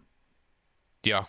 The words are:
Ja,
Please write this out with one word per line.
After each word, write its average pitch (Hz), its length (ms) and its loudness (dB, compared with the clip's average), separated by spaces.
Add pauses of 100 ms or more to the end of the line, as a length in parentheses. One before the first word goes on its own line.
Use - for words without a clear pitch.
(1080)
Ja, 101 220 0